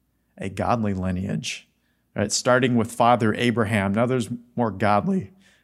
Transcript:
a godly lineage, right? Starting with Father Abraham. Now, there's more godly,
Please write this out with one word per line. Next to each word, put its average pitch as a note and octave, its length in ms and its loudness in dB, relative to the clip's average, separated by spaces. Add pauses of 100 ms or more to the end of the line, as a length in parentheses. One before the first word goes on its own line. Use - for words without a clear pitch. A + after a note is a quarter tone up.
(380)
a F#2+ 120 -8
godly G2+ 440 -2
lineage, F#2 760 -6 (480)
right? G#2 160 -2
Starting B2 440 2
with A2+ 160 0
Father A#2 420 4
Abraham. G#2+ 580 0
Now, A2+ 140 0
there's A#2+ 240 -2 (260)
more A#2 140 0
godly, G#2+ 640 0 (300)